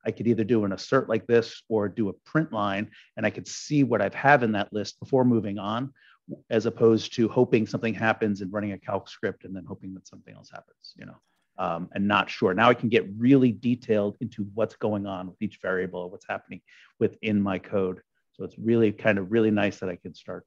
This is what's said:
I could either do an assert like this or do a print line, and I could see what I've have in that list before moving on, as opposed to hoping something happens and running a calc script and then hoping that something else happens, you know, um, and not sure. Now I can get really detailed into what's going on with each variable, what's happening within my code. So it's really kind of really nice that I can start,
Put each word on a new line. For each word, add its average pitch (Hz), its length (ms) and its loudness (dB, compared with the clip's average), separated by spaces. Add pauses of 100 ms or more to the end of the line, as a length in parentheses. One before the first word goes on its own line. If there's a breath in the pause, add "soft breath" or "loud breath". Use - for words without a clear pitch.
I 113 60 -2
could 98 160 -4
either 113 160 2
do 107 220 2
an 98 80 -2
assert 131 340 -2
like 110 180 -2
this 117 440 0
or 104 180 0
do 101 220 -4
a 90 40 -8 (120)
print 156 260 -2
line, 104 400 -4 (240 soft breath)
and 113 100 -4
I 104 40 2
could - 180 -10
see 143 380 0
what 117 160 0
I've 98 120 0
have 139 300 4
in 110 80 0
that 101 220 -2
list 104 260 -6
before 127 240 2
moving 113 340 2
on, 110 360 -6 (560 soft breath)
as 113 160 0
opposed 113 480 2
to 113 140 2
hoping 120 400 2
something 113 260 -4
happens 107 460 0
and 95 140 -8
running 104 180 -4
a 95 60 -8
calc 98 320 -8
script - 340 -8
and 90 100 -14
then 90 120 -12
hoping 95 280 -14
that 92 140 -18
something - 260 -20
else - 160 -20
happens, - 460 -20
you - 100 -20
know, - 120 -20 (400)
um, 90 360 -4
and 101 140 -2
not 104 220 2
sure. 92 240 0
Now 113 160 4
I 123 40 6
can 123 140 -2
get 107 180 4 (120)
really 127 340 6
detailed 104 720 0
into 101 320 -8
what's 110 220 -2
going 104 300 -4
on 95 220 -8
with 90 140 -14
each 104 200 -8
variable, 90 480 -4
what's - 180 -20
happening 101 340 -12 (380 soft breath)
within 104 420 0
my 95 180 0
code. 92 420 -4 (320)
So 92 120 -12
it's - 120 -16
really 113 360 2
kind 104 240 0
of 98 160 -4
really 110 180 4
nice 101 280 0
that 95 100 -6
I 87 80 -8
can - 160 -16
start, 92 340 -14